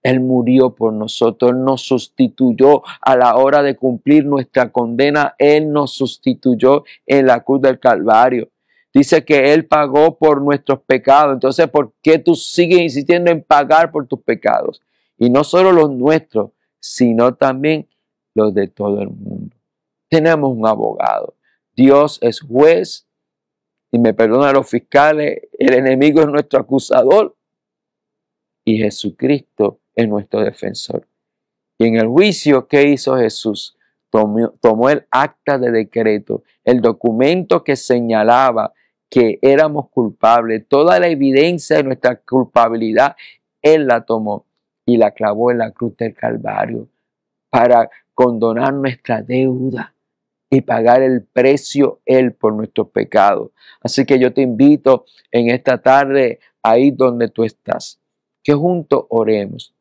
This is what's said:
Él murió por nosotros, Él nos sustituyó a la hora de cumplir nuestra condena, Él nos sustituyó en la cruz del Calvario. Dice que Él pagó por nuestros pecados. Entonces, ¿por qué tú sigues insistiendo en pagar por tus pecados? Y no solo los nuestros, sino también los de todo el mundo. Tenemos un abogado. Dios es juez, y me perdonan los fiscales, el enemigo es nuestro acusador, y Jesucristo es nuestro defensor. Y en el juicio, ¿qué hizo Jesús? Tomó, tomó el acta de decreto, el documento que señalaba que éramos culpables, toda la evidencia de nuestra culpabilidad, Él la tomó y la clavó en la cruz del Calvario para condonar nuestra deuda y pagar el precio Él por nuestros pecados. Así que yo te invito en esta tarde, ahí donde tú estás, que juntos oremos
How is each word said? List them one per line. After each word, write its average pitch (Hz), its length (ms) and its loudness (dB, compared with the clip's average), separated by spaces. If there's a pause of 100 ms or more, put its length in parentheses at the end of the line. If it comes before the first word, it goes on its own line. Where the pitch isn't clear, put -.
Él 127 180 0
murió 127 520 2
por 113 200 -4
nosotros, 113 580 -2
Él 127 140 -4
nos 131 180 -2
sustituyó 131 1000 0 (160)
a 131 160 0
la 123 200 2
hora 139 260 2
de 139 120 -2
cumplir 135 500 0
nuestra 131 460 -2
condena, 139 680 -2
Él 151 360 2
nos 147 220 -4
sustituyó 131 920 -2 (220)
en 135 200 2
la 120 160 2
cruz 135 200 -2
del 131 180 0
Calvario. 113 680 0 (440)
Dice 151 300 2
que 143 280 2
Él 156 140 0
pagó 151 500 0
por 151 240 2
nuestros 139 420 -2
pecados. 139 500 2
Entonces, 135 360 0
¿por 143 240 -2 (100)
qué 156 180 2
tú 165 160 0
sigues 175 420 0
insistiendo 170 540 0
en 151 100 -4
pagar 156 480 0
por 147 160 -8
tus 131 140 -8
pecados? - 600 -4 (380)
Y 120 100 2
no 135 140 2
solo 185 300 2
los 156 180 4
nuestros, 135 600 -2 (280)
sino 120 560 0
también 139 540 -4 (460)
los 107 200 0
de 98 140 -2
todo 101 320 -6
el 98 80 -8
mundo. - 480 -16 (520)
Tenemos 156 480 0
un 110 120 -2
abogado. - 680 -4 (400)
Dios 139 480 4
es 117 180 -4
juez, 151 680 0 (840)
y 120 80 -2
me 113 160 2
perdonan 127 400 0
los 135 160 0
fiscales, 147 720 0 (160)
el 135 160 2
enemigo 135 460 2
es 151 80 2
nuestro 147 320 -2
acusador, 135 760 0 (1300)
y 110 140 0
Jesucristo 107 1000 -6 (140)
es 117 140 -2
nuestro 104 320 -6
defensor. - 680 -8 (720)
Y 113 80 2
en 113 100 0
el 110 100 2
juicio, 147 600 0
¿qué 143 220 2
hizo 131 280 -2
Jesús? 113 600 -6 (340)
Tomó, 110 400 0 (100)
tomó 117 280 2
el 147 220 -2
acta 143 480 -4
de 123 120 -2
decreto, 110 720 -4 (220)
el 123 160 2
documento 131 840 -2
que 139 140 -4
señalaba 117 960 0 (360)
que 113 340 0
éramos 147 480 2
culpables, 113 760 -2
toda 170 300 2
la 175 100 0
evidencia 151 680 0
de 147 80 0
nuestra 123 320 -2
culpabilidad, 117 1000 -2 (460)
Él 151 240 2
la 120 180 0
tomó 110 420 -6 (380)
y 120 120 2
la 107 160 2
clavó 110 380 -2
en 120 80 -2
la 113 140 -4
cruz - 240 -10
del 113 180 -8
Calvario 107 760 -8 (600)
para 120 400 2 (240)
condonar 120 600 -2
nuestra 127 480 -6
deuda 127 720 -6 (560)
y 131 100 2
pagar 120 420 2
el 127 200 0
precio 139 840 -2
Él 127 280 0
por 110 200 -2
nuestros 107 360 -6
pecados. 101 600 -2 (300)
Así - 240 -4
que 135 140 2
yo 123 140 0
te 135 100 -2
invito 131 640 2 (240)
en 120 200 0
esta 127 300 -2
tarde, 135 600 0 (220)
ahí 123 280 4
donde 120 380 -2
tú 113 160 -4
estás, - 540 -10 (460)
que 147 100 2
juntos 156 540 -2
oremos 110 720 -4